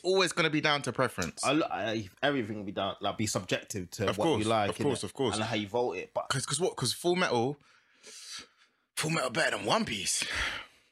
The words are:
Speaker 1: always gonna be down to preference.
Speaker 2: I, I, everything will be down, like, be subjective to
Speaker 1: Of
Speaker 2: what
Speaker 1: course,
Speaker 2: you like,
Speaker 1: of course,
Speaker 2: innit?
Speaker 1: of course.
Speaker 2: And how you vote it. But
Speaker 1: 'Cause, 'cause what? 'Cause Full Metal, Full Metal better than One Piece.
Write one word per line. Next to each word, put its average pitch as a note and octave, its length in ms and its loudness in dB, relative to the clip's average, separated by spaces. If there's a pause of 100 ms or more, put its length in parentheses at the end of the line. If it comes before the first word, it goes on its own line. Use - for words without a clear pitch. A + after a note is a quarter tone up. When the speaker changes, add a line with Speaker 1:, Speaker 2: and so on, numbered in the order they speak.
Speaker 1:
always F#3 280 4
gonna D#3+ 180 2
be D3+ 120 0
down D3 220 4
to B2+ 100 -2
preference. G#2 500 0
Speaker 2:
I, B2 80 4 (180)
I, G#2+ 400 -2 (140)
everything B2 340 0
will G#2 60 -8
be G2 80 -8
down, F#2+ 300 -2
like, G2 160 -2
be A2 100 0
subjective G2+ 640 -4
to G#2 180 0
Speaker 1:
Of A2+ 80 -2
Speaker 2:
what - 80 0
Speaker 1:
course, B2+ 180 2
Speaker 2:
you G#2+ 60 0
like, G#2+ 200 4
Speaker 1:
of - 100 -2
course, C3 220 0
Speaker 2:
innit? - 20 -6
Speaker 1:
of G2 100 -8
course. A2+ 220 0
Speaker 2:
And A2 80 0
how A2+ 120 -2
you G#2 120 -2
vote A#2 260 0
it. F2+ 200 -8
But - 160 -2
Speaker 1:
'Cause, C3 160 0
'cause C#3 140 -4
what? F3 160 2
'Cause B2 180 0
Full F3 220 2
Metal, C#3 420 2 (1400)
Full D#3 160 -2
Metal C#3+ 200 0
better B2+ 260 2
than G2 80 -4
One F#3+ 200 4
Piece. G2 380 -2 (680)